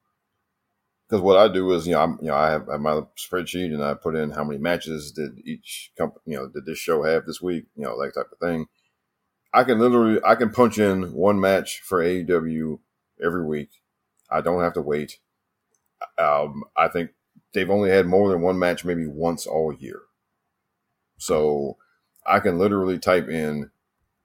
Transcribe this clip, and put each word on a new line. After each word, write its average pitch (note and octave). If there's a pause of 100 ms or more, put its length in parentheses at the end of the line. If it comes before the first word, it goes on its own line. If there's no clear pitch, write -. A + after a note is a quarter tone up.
(1080)
'cause G#2
what F#2
I G#2+
do F#2
is, E2
you E2+
know, D2+
I'm, D#2+
you D#2
know, C#2+
I D#2
have, D#2
I -
have D2
my D2+ (140)
spreadsheet F2+
and D2
I C#2+
put D#2+
in D#2
how D2
many D2
matches D#2
did D2+
each -
comp-, D#2+
you D#2
know, C2+
did C#2
this D#2
show D#2+
have D#2+
this D#2+
week, F2 (100)
you D2
know, A#1+
that C#2
type -
of -
thing. E2 (880)
I B2
can B2
literally, A#2
I G#2+
can A#2
punch A2+
in F#2+
one G2
match F#2+
for F#2
A F2+
E F2+
W D#2+ (440)
every E2+
week. D2+ (600)
I D#2
don't F2
have E2+
to F2
wait. D2 (1000)
Um, D2 (120)
I E2
think E2+ (420)
they've F#2
only G2+
had F#2+
more G2
than F2
one F#2
match F2
maybe E2+
once D#2+
all D#2+
year. C2+ (1160)
So D2+ (480)
I G2+
can G2
literally F#2+
type F2+
in, D2+ (540)